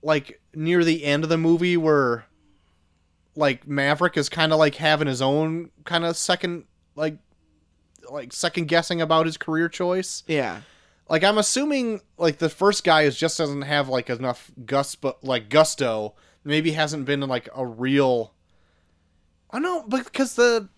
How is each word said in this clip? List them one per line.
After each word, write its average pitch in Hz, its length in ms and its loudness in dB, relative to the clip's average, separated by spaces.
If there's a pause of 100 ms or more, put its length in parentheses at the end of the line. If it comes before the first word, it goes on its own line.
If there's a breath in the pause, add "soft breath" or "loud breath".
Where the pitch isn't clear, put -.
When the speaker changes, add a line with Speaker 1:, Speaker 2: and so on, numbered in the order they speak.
Speaker 1:
like, 151 400 -2 (140)
near 170 280 2
the 165 220 0
end 147 180 2
of 160 60 -4
the 165 80 2
movie 170 400 4
where, 143 480 2 (1080)
like, 143 320 0
Maverick 147 500 0
is 147 100 0
kinda, 160 300 0
like, 156 180 4
having 151 320 2
his 131 140 -2
own 156 480 0 (160)
kinda 170 300 -2
second, 175 500 -4 (300)
like, 156 220 -4 (920)
like, 127 240 -14
second 185 340 -4
guessing 170 320 0
about 160 280 2
his 160 100 -8
career 160 320 -2
choice. 185 580 -4
Speaker 2:
Yeah. 120 340 -4 (460 soft breath)
Speaker 1:
Like, 160 160 0
I'm 208 140 4
assuming, 247 640 -2 (160)
like, 165 220 0
the 165 100 0
first 196 340 0
guy 156 200 4
is 139 140 2
just 160 200 -2
doesn't 143 240 -4
have, 143 280 -2
like, 131 200 -4
enough 123 400 -6 (160)
gus-, 139 300 -2
but, - 280 -6
like, 123 260 -4
gusto. 120 640 2 (280 soft breath)
Maybe 156 280 0
hasn't 151 340 -4
been 139 180 -2
in, 135 60 -6
like, 123 260 -4
a 131 100 -4
real, 123 680 0 (1160)
I 226 80 -6
don't 294 40 -4 (280)
know, 262 80 0
because 254 360 -4
the 233 320 2 (100)